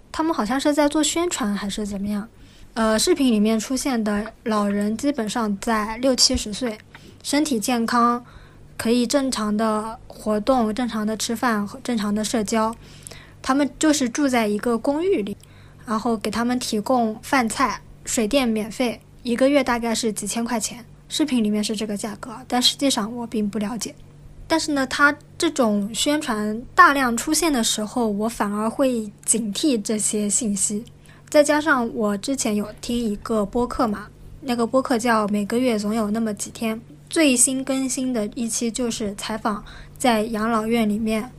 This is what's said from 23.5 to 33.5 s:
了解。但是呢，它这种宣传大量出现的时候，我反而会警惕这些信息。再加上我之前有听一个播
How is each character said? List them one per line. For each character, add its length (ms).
了 180
解。 160
但 120
是 120
呢， 160
它 280
这 140
种 420
宣 260
传 400
大 180
量 240
出 160
现 220
的 100
时 200
候， 240
我 200
反 240
而 160
会 440
警 300
惕 260
这 160
些 320
信 280
息。 280
再 140
加 160
上 360
我 220
之 180
前 200
有 120
听 160
一 200
个 280
播 220